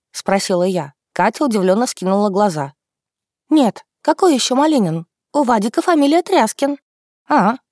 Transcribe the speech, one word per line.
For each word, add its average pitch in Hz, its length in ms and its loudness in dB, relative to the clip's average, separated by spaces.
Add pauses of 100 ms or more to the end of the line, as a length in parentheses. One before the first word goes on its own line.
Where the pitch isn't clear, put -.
(120)
спросила 190 500 -2
я. 180 320 -4 (180)
Катя 226 320 0
удивленно 208 420 0
вскинула 202 440 -2
глаза. 175 420 -2 (800)
«Нет, 277 340 0 (180)
какой 320 320 2
еще 254 200 -2
Малинин? 233 520 0 (260)
У 294 120 0
Вадика 233 380 0
фамилия 320 400 2
Тряскин». 285 560 -2 (500)
«А», 226 280 2 (160)